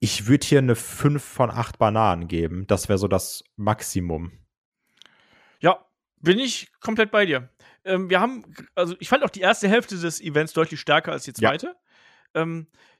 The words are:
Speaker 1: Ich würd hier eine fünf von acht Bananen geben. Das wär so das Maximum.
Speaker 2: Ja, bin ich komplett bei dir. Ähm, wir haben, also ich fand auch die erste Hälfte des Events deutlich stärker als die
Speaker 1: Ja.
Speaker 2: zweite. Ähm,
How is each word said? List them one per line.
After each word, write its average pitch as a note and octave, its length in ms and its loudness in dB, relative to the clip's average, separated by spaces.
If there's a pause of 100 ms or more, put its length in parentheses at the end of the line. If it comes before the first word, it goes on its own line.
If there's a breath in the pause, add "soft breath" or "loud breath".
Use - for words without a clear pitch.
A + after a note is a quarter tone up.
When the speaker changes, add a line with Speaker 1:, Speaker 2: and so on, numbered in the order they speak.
Speaker 1:
Ich G#2+ 260 -2
würd C#3 160 4
hier C#3+ 160 4
eine B2+ 160 4
fünf - 480 -2
von - 280 -2
acht - 280 -6
Bananen G#2 480 2
geben. E2+ 400 -4
Das - 220 0
wär G2 100 2
so G2+ 80 0
das - 380 -2 (120)
Maximum. F2+ 760 -4 (1300 soft breath)
Speaker 2:
Ja, F3+ 240 4 (360)
bin F3 180 4
ich B3+ 420 -6
komplett A3 320 0
bei G#3 120 4
dir. C3+ 240 -2 (360 soft breath)
Ähm, F#3 260 -2
wir F#3 100 4
haben, B3 240 -4 (300)
also F3 240 -2
ich - 100 -14
fand - 140 4
auch G#3+ 80 0
die G3 100 -14
erste G3 280 2
Hälfte G#3+ 280 0
des E3+ 240 -6
Events D#3 320 -2
deutlich D#3+ 280 -2
stärker D#3 320 0
als C#3 120 -8
die C#3 60 -16
Speaker 1:
Ja. - 40 -14 (160)
Speaker 2:
zweite. D4 260 -6 (580 soft breath)
Ähm, E3 320 -4 (340 soft breath)